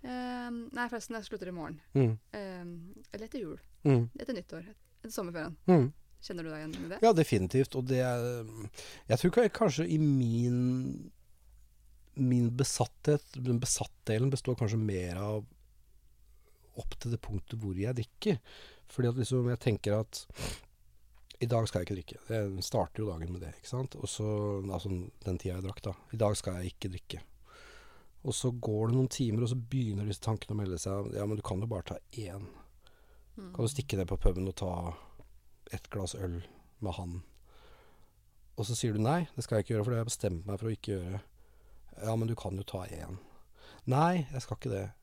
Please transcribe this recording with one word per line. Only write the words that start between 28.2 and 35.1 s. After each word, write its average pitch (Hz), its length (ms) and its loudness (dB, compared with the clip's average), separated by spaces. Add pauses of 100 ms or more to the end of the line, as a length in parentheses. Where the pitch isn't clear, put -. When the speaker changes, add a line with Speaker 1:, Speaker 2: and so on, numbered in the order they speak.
Speaker 2:
Og - 100 -2
så 123 260 0
går 110 280 0
det 120 80 4
noen 131 120 4
timer, 117 340 0
og 120 60 2
så 127 80 0 (120)
begynner 107 380 0
disse 104 140 -4
tankene 110 340 -2
å 104 60 0
melde 92 180 -2
seg. 98 360 -4
Ja, 104 120 -2
men 107 100 -2
du 104 60 -4
kan 95 180 -2
jo 107 60 -2
bare 107 160 -2
ta - 140 -8 (160)
én. 98 340 -8 (920)
Speaker 1:
Mm. 185 160 -14
Speaker 2:
Kan 120 100 -2
du 110 40 2
stikke - 280 -4
ned 92 120 0
på 95 120 -2
puben 92 260 6
og 92 100 -4
ta 87 380 -4 (800)